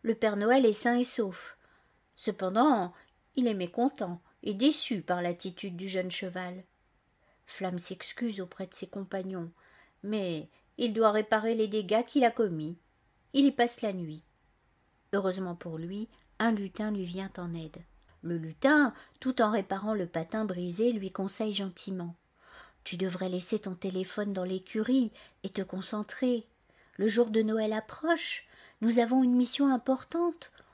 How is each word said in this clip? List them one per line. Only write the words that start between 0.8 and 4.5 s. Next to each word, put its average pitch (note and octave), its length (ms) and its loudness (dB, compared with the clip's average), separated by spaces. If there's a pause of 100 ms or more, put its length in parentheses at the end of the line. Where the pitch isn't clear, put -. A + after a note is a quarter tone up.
et B3 60 2
sauf. G#3 540 -4 (580)
Cependant, G3+ 800 2 (420)
il B3 120 2
est A3 80 0
mécontent F3+ 640 -2 (220)
et G#3 100 -2